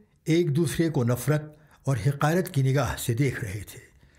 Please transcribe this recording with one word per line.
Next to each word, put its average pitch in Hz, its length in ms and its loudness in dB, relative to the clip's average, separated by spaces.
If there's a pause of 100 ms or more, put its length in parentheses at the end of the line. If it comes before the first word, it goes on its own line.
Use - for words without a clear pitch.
(260)
एक 160 260 4
दूसरे 165 380 2
को 143 140 0
नफ़रत - 520 0 (300)
और 135 120 0
हिकारत 151 500 0
की 135 140 0
निगाह 131 340 0
से - 200 -4
देख 127 280 0
रहे 101 180 -8
थे, - 180 -16 (380)